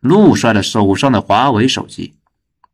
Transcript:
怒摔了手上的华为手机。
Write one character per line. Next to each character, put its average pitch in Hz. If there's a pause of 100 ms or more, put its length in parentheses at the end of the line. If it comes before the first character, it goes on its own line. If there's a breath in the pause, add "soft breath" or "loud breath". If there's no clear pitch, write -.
怒 160
摔 120
了 104
手 101
上 135
的 104
华 123
为 110
手 -
机。 - (580)